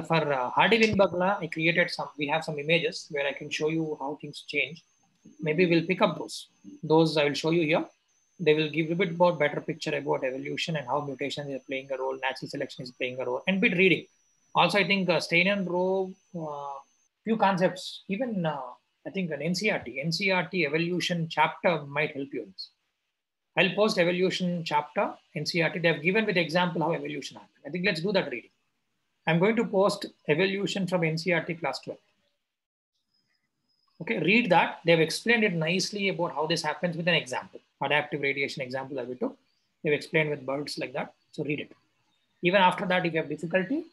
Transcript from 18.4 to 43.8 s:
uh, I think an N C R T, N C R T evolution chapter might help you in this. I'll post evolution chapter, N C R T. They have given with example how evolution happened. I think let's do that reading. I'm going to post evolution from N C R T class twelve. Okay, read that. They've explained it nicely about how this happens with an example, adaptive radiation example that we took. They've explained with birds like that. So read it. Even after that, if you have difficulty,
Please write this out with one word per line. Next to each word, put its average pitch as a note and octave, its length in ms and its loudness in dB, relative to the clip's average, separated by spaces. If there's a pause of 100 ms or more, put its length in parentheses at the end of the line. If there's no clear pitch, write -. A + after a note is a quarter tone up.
uh, D3 140 -2 (480)
I - 20 -8
think E3+ 220 -4
an C#3+ 100 -4
N E3+ 140 0
C G#3 160 0
R D#3 80 -2
T, A#2 200 -10
N D#3+ 120 -4
C G3 180 -2
R F3+ 160 2
T E3+ 220 0
evolution E3+ 600 0
chapter D#3 600 0
might D3 280 -2
help C#3 160 -8
you A#2 120 -8
in F#3 80 -16
this. - 180 -18 (880)
I'll F3 180 4
post G3+ 220 2
evolution F3 640 0
chapter, E3+ 480 -2 (240)
N D3+ 120 -4
C E3 160 0
R D#3 80 2
T. F3+ 80 -6
They E3 80 2
have D3+ 160 2
given G3+ 240 2
with F#3 100 0
example E3+ 460 0
how E3 100 0
evolution C#3+ 440 -8
happened. - 280 -20
I C#3+ 60 -10
think F3 120 -4
let's F3+ 180 0
do G3+ 100 0
that F#3 180 2
reading. A#2+ 220 -10 (720)
I'm E3 140 4
going G#3+ 160 4
to A3+ 100 2
post F#3+ 400 0 (220)
evolution F#3+ 580 0
from F3+ 180 0
N D#3+ 140 0
C F3 140 -2
R D#3+ 120 0
T E3 120 -6
class C#3 240 -6
twelve. - 200 -12 (2000)
Okay, D#3+ 180 -2
read F#3+ 320 4
that. G3+ 340 4
They've E3 140 6
explained A3 440 2
it G3+ 100 0
nicely F#3 560 -2
about E3+ 260 -4
how D3+ 100 -2
this E3 160 0
happens D#3+ 340 -2
with E3 120 -4
an F3 80 4
example, A2+ 440 -4 (220)
adaptive C#3+ 400 0
radiation C#3 400 -2
example C3 360 -6
that B2 100 -6
we B2+ 80 -8
took. B3+ 200 -6 (480)
They've D3+ 100 2
explained D3+ 360 0
with C3+ 160 -6
birds C#3 320 -6
like C3 160 -6
that. D#3+ 200 -6 (180)
So D#3 120 -8
read D3 160 -4
it. - 120 -14 (720)
Even F#3 180 6
after F3+ 240 4
that, F3+ 180 2
if E3+ 100 -2
you D#3+ 60 0
have D#3 100 -4
difficulty, F3+ 640 -2